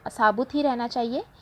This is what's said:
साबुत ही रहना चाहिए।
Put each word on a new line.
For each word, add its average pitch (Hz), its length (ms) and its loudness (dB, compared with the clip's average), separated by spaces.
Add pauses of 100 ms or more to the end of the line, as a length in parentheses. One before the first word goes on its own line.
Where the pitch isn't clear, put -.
साबुत 214 460 2
ही 294 80 0
रहना 240 260 0
चाहिए। 240 360 -4 (180)